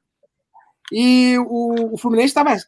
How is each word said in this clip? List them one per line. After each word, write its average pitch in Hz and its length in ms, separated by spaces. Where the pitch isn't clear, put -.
E 247 460
o, 233 560
o - 40
Fluminense 240 360
tava 294 200